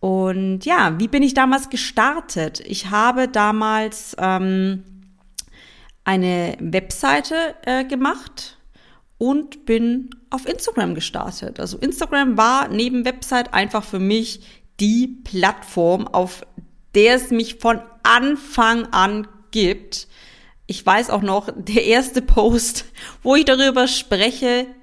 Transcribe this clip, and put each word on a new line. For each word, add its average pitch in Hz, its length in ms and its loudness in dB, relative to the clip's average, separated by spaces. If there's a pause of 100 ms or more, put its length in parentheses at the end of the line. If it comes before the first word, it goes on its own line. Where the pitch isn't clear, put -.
Und 190 640 -2
ja, 196 360 2
wie 220 80 0
bin 285 160 2
ich 269 100 2
damals 262 360 2
gestartet? 233 880 -2
Ich 190 300 -10
habe 240 360 2
damals, 214 920 -2
ähm, 190 640 -2 (1200)
eine 180 560 0
Webseite, 269 760 -2 (320)
äh, 262 180 0
gemacht - 760 -6 (600)
und 277 480 -2
bin 233 440 0 (200)
auf 262 160 -8
Instagram 214 480 -4
gestartet. - 640 -10
Also 180 200 -8
Instagram 269 600 -2
war 247 300 2
neben 240 360 -2
Website 254 480 -4
einfach 202 300 -2
für 196 160 -8
mich 214 440 -2 (360)
die 233 460 0
Plattform, 185 800 0
auf - 400 -4 (480)
der 226 220 6
es 254 160 -2
mich 226 240 -2
von 226 240 0 (240)
Anfang 233 880 2
an 208 340 0 (240)
gibt. - 560 -2 (640)
Ich - 180 -6
weiß 214 240 2
auch 202 120 0
noch, 202 340 -2
der 208 280 0
erste 254 380 2
Post, 233 640 4 (400)
wo 254 100 4
ich 302 100 6
darüber 262 440 4
spreche 247 800 0 (140)